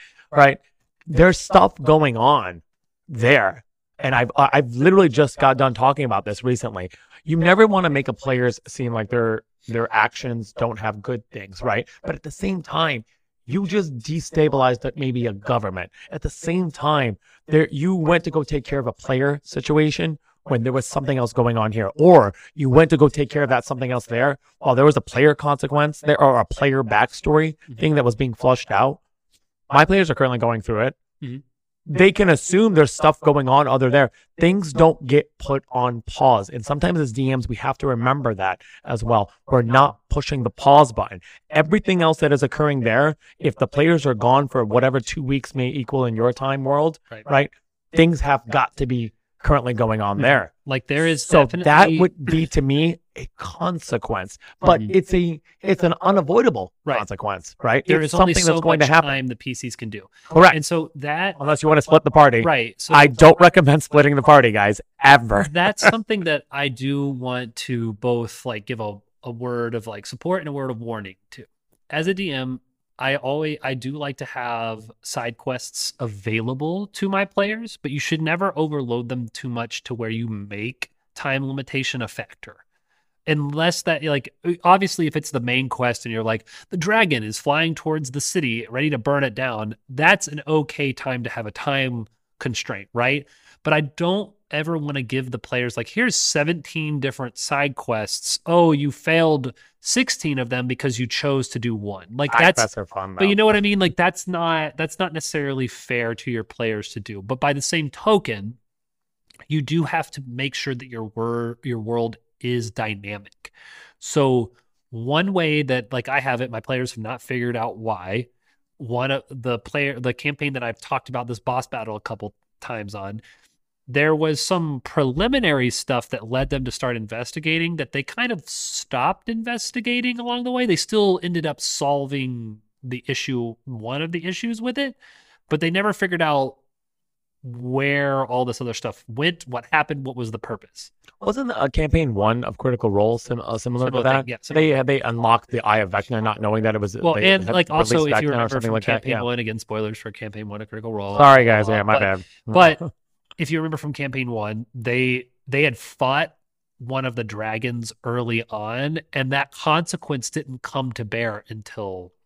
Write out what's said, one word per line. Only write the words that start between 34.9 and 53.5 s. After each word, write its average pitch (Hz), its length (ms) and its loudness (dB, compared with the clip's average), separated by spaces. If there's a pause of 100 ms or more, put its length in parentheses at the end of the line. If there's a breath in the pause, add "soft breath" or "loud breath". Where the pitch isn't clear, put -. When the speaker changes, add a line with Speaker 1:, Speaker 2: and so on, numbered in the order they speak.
Speaker 1:
get 139 340 2
put 135 340 -4
on 123 300 -2
pause. 120 460 2
And 117 160 -10
sometimes 160 360 -2
as 135 120 -2
D 131 220 0
Ms, 123 140 -4
we 120 80 -6
have 135 220 -4
to 143 100 -4
remember 123 480 0
that 95 260 -4 (220 soft breath)
as 113 180 -4
well. 110 300 0 (160 soft breath)
We're 127 140 2
not 131 360 2 (100)
pushing 139 360 -4
the 110 60 -2
pause 139 420 6
button. 98 280 -8 (300 soft breath)
Everything 175 500 2
else 160 180 2
that 147 140 2
is 139 120 2
occurring 143 360 -2
there, 127 360 2 (240 soft breath)
if 147 160 -2
the 131 100 0
players 151 400 2
are 127 80 2
gone 127 320 4
for 123 180 -2
whatever 123 360 2
two - 240 -10
weeks 131 320 -4
may 127 140 -2
equal 131 340 -2
in 117 100 -2
your 117 180 2
time 135 300 -4
world, 147 380 0 (100)
Speaker 2:
Right. 110 180 -18
Speaker 1:
right? 139 220 2 (420)
Things 165 280 4
have 139 280 0
got 135 280 0
to 139 100 -4
be 120 260 -4 (260)
currently 127 360 2
going 110 260 0
on 101 180 -2
Speaker 2:
Mm-hmm. - 40 0
Speaker 1:
there. 120 300 2 (140)
Speaker 2:
Like, 135 200 -4
there 151 220 0
is 160 180 -2
Speaker 1:
So 156 160 6
Speaker 2:
definitely 135 220 -2
Speaker 1:
that 160 360 6
would 175 240 0
be 160 220 0
to 151 160 0
me 147 380 0 (180)
a - 180 -12
consequence, 120 1000 -6 (220 soft breath)